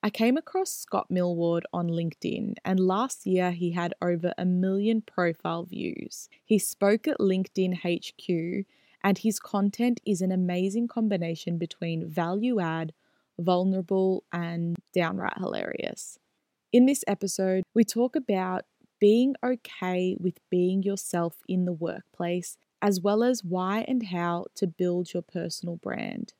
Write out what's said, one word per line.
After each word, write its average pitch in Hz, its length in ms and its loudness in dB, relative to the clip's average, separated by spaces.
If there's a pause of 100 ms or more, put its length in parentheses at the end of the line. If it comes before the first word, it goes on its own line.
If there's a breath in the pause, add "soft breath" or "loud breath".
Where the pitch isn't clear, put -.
I 214 80 2
came 240 260 4
across 370 340 -2
Scott - 400 -4
Millward 170 640 0
on 175 160 -2
LinkedIn, - 720 -4
and 190 160 0
last 185 460 0
year 180 280 2
he 175 180 -2
had 175 320 -2
over 175 340 0
a - 80 -4
million 190 560 2
profile 170 640 -4
views. - 640 -10 (160 soft breath)
He 214 140 4
spoke 208 500 0
at 208 120 -2
LinkedIn 185 640 0
H 175 360 -4
Q, 180 480 -2 (360 soft breath)
and 196 140 4
his 220 240 0
content 220 640 0
is 190 160 0
an 185 100 0
amazing 185 580 0
combination 175 680 -2
between 165 500 -4
value 185 540 0
add, 165 320 -2 (460)
vulnerable, 190 920 2
and 170 460 -4 (160)
downright 180 460 0
hilarious. - 800 -4 (520)
In 247 140 8
this 269 220 2
episode, 190 560 0 (100)
we 226 100 6
talk 233 320 2
about 185 520 -2 (340)
being 240 420 6
okay 185 800 -2
with 180 180 -2 (120)
being 185 320 2
yourself 180 540 -2 (120)
in 185 160 2
the 180 80 -2
workplace, 175 840 -6 (240)
as 196 180 2
well 202 220 2
as 247 200 2
why 185 460 -2
and 240 200 0
how 175 360 -2 (120)
to 196 100 0
build 180 480 -2
your 175 80 -2
personal 170 540 -6
brand. 50 640 -8